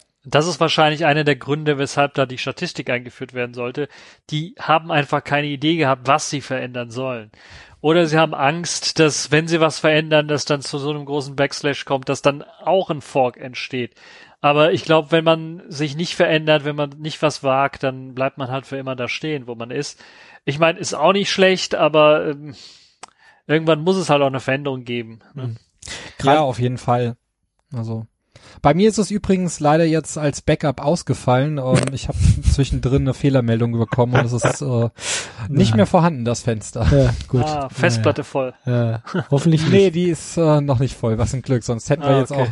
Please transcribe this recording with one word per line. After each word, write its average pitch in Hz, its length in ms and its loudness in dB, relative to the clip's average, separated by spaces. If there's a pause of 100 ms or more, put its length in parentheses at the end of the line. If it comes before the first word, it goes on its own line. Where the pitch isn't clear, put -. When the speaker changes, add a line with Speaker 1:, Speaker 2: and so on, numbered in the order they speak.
(260)
Speaker 1:
das 147 200 2
ist 175 140 -2
wahrscheinlich 156 460 2
einer 147 180 2
der 143 120 2
Gründe, 147 420 -2
weshalb 139 340 0
da 135 140 0
die 127 100 -12
Statistik 139 540 -8
eingeführt 123 420 -8
werden 123 220 -6
sollte. 123 340 -6 (400)
Die 160 320 -6
haben 160 300 0
einfach 147 340 -2
keine 147 220 -2
Idee 147 300 -2
gehabt, 131 300 0
was 147 220 2
sie 139 140 -6
verändern 123 480 -8
sollen. 120 400 -8 (500)
Oder 165 280 4
sie 156 100 2
haben 156 160 2
Angst, 156 640 -2
dass, 156 320 2
wenn 156 160 2
sie 160 140 2
was 160 180 2
verändern, 156 480 2
dass 147 180 -2
dann 143 180 -2
zu 147 160 -8
so 139 120 -4
einem 147 140 -8
großen 139 320 -6
Backslash 139 480 -2
kommt, 135 240 -4
dass 139 140 -4
dann 143 200 0 (220)
auch 175 260 0
ein 151 100 -4
Fork 127 360 0
entsteht. 123 580 -8 (460)
Aber 151 320 4
ich 175 100 -2
glaub, 160 300 2
wenn 165 100 2
man 160 460 0
sich 147 280 -6
nicht 151 200 -6
verändert, 156 480 2
wenn 147 100 -4
man 147 240 -4
nicht 156 240 -8
was 147 220 -2
wagt, 135 400 0
dann 131 320 -6
bleibt 131 200 -2
man 131 140 -8
halt 131 160 -6
für 139 120 -10
immer 131 180 -8
da 120 120 -6
stehen, 147 380 -6
wo 120 80 -10
man 117 160 -10
ist. 135 300 -8 (440)
Ich 143 140 -4
mein, 165 180 2
ist - 180 -6
auch 160 180 4
nicht 202 180 0
schlecht, 190 460 2
aber, 151 540 4
ähm, 143 240 -10 (920)
irgendwann 160 360 2
muss 185 140 2
es 165 140 -2
halt 143 120 6
auch 139 40 4
eine 131 140 -2
Veränderung 135 420 -4
geben, 117 380 -8 (140)
ne? 131 120 -10
Speaker 2:
Mhm. 113 100 -8 (600)
Speaker 3:
Grad 143 160 2
Speaker 2:
Ja, 156 60 4
auf 127 180 0
jeden 123 200 -2
Fall. 120 380 0 (560)
Also, 113 340 -8 (560)
bei 147 120 4
mir 196 140 4
ist 208 100 0
es 202 140 0
übrigens 185 480 -2
leider 156 240 4
jetzt 160 340 -2
als 147 240 -4
Backup 151 420 -2
ausgefallen. 143 720 0
Ähm, 127 340 0
ich - 160 -4
hab - 80 -4
<laughs> - 360 4
zwischendrin 135 500 2
eine 131 120 0
Fehlermeldung 117 580 2
bekommen 120 420 0
und 120 100 4
es 120 80 -2
ist, 131 300 -2
äh, 120 260 0 (600)
nicht 147 220 2
Speaker 3:
Ja. 110 60 2
Speaker 2:
mehr 202 100 6
vorhanden, 160 380 2
das 117 180 -2
Fenster. 113 480 -2
Speaker 3:
Ja, 131 240 6 (140)
gut. 123 160 2
Speaker 1:
Ah, 147 240 -4
Festplatte 131 540 0
Speaker 3:
Ja, - 20 -6
ja. - 40 -16
Speaker 1:
voll. 131 260 -4 (120)
Speaker 3:
Ja, 117 360 0 (280)
hoffentlich 156 360 4
Speaker 2:
<laughs> 135 40 2
Nee, 196 140 8
Speaker 3:
nicht. 175 100 2
Speaker 2:
die 175 140 0
ist, - 280 -6
äh, 156 240 4
noch 139 200 0
nicht 131 160 -2
voll. 110 220 -2
Was 117 160 0
ein 127 80 -6
Glück. 127 200 0
Sonst 113 280 -6
hätten 139 120 0
wir 139 60 -2
Speaker 1:
Ah, 139 100 6
Speaker 2:
jetzt 131 140 0
Speaker 1:
okay. 135 200 0